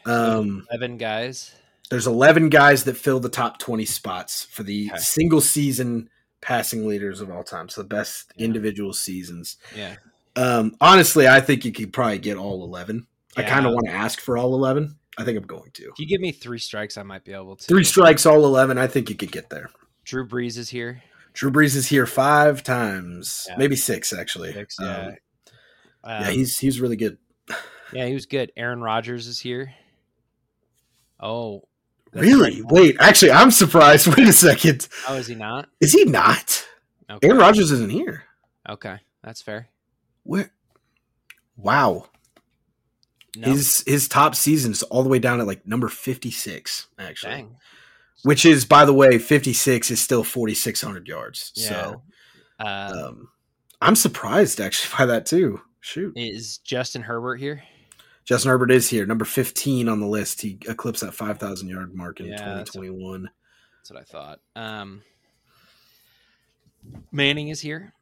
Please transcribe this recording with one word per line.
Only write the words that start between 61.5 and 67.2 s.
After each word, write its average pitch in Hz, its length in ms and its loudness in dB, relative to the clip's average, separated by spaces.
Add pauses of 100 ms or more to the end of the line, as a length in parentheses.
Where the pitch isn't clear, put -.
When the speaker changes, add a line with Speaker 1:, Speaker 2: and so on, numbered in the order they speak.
Speaker 1:
yard 92 260 -14
mark 87 240 -16
in 90 80 -16
Speaker 2:
Yeah, 101 100 -14 (200)
that's 101 180 -16
what 98 80 -16
Speaker 1:
twenty 92 60 -16
twenty-one. 92 420 -16 (480)
Speaker 2:
that's - 140 -20
what 64 80 -20
I - 40 -20
thought. 76 360 -20 (160)
Um, 104 460 -16 (2000)
Manning 143 360 -2